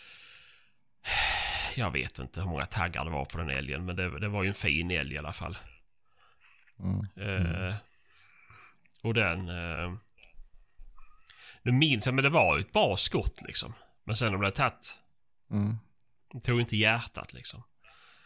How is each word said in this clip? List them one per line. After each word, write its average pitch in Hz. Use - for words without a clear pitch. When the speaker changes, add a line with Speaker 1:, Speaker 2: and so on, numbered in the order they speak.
Speaker 1:
Jag 110
vet -
inte 65
hur 95
många 71
taggar 85
det 82
var 69
på -
den 82
älgen, 67
men 87
det, 90
det 104
var 101
ju 95
en 98
fin 85
älg 76
i 76
alla 76
fall. -
Speaker 2:
Mm. 95
Speaker 1:
Eh, 92
Speaker 2:
Mm. 92
Speaker 1:
och 113
den... 92
Eh, 85
nu 120
minns 131
jag, 131
men 135
det 143
var 104
ju -
ett -
bra 143
skott -
liksom. -
Men -
sen 110
om 98
det 98
hade 98
tagit, -
Speaker 2:
Mm. 104
Speaker 1:
det 127
tog 120
inte 113
hjärtat 110
liksom. -